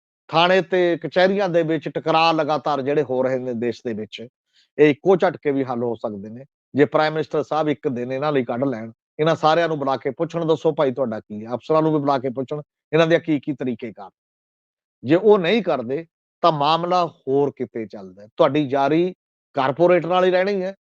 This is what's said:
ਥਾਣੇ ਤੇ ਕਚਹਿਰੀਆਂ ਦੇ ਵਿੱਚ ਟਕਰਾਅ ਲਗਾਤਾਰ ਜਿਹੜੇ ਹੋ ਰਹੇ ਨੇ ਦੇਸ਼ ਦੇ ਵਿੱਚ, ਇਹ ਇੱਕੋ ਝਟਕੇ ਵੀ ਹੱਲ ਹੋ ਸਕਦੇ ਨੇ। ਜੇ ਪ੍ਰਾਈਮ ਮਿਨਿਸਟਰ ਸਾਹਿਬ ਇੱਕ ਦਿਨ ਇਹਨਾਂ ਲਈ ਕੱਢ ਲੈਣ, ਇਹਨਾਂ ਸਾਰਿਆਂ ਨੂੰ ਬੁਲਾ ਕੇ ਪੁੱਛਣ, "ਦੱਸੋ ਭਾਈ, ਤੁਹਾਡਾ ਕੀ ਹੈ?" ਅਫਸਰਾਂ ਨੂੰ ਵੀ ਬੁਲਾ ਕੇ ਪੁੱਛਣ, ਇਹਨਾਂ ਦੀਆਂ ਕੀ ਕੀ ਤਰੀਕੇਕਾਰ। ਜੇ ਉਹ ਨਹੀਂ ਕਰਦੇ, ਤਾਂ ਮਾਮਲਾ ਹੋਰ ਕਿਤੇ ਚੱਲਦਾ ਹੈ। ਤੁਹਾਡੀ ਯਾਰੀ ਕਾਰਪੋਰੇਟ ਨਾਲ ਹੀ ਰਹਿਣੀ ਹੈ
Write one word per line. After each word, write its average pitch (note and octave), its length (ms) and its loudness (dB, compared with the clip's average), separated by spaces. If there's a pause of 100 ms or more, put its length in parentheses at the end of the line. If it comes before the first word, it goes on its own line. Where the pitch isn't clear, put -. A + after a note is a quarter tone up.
(280)
ਥਾਣੇ F3 340 4
ਤੇ F3 340 2
ਕਚਹਿਰੀਆਂ F#3+ 520 2
ਦੇ E3+ 140 2
ਵਿੱਚ D#3+ 260 -4
ਟਕਰਾਅ D#3+ 440 2
ਲਗਾਤਾਰ D3+ 500 -2
ਜਿਹੜੇ C#3+ 200 0
ਹੋ C3 200 -2
ਰਹੇ C3 160 0
ਨੇ B2+ 160 -6
ਦੇਸ਼ A#2 320 -4
ਦੇ A#2+ 60 -6
ਵਿੱਚ, G#2+ 340 -12 (520)
ਇਹ D3+ 120 6
ਇੱਕੋ F3+ 260 2
ਝਟਕੇ D#3 340 -2
ਵੀ C3+ 140 -2
ਹੱਲ B2 180 -6
ਹੋ A#2+ 120 -2
ਸਕਦੇ G#2+ 360 -10
ਨੇ। B2 140 -16 (300)
ਜੇ C3+ 100 6
ਪ੍ਰਾਈਮ D#3 280 2
ਮਿਨਿਸਟਰ D#3 300 -2
ਸਾਹਿਬ D3+ 260 -2
ਇੱਕ D3 200 -2
ਦਿਨ B2 240 -6
ਇਹਨਾਂ C#3+ 200 -2
ਲਈ C3+ 120 2
ਕੱਢ B2 200 -4
ਲੈਣ, A2+ 280 -6 (280)
ਇਹਨਾਂ D#3 140 2
ਸਾਰਿਆਂ D#3+ 340 2
ਨੂੰ D#3+ 100 -4
ਬੁਲਾ C3+ 180 -2
ਕੇ C#3 140 -4
ਪੁੱਛਣ, E3 340 -4
"ਦੱਸੋ D#3+ 280 0
ਭਾਈ, C#3+ 200 0
ਤੁਹਾਡਾ A#2 280 -4
ਕੀ G#2+ 260 -12
ਹੈ?" A#2+ 80 -10
ਅਫਸਰਾਂ D#3 280 0
ਨੂੰ D#3 100 2
ਵੀ D3+ 60 2
ਬੁਲਾ C#3+ 200 0
ਕੇ B2+ 120 -6
ਪੁੱਛਣ, C3+ 320 -8 (300)
ਇਹਨਾਂ E3 140 4
ਦੀਆਂ D#3+ 140 2
ਕੀ D#3 200 -2
ਕੀ D3+ 120 -6
ਤਰੀਕੇਕਾਰ। A2+ 580 -8 (960)
ਜੇ C3+ 100 2
ਉਹ G#3 240 6
ਨਹੀਂ F#3+ 240 0
ਕਰਦੇ, C#3+ 440 -4 (340)
ਤਾਂ E3+ 120 4
ਮਾਮਲਾ E3 540 0
ਹੋਰ C#3+ 500 0
ਕਿਤੇ A#2 300 -8
ਚੱਲਦਾ G2 360 -16
ਹੈ। G#2 140 -20
ਤੁਹਾਡੀ D3+ 240 0
ਯਾਰੀ D3 540 0 (380)
ਕਾਰਪੋਰੇਟ D#3+ 540 2
ਨਾਲ F3+ 180 2
ਹੀ F#3 60 4
ਰਹਿਣੀ F#3 320 0
ਹੈ F#3+ 200 -8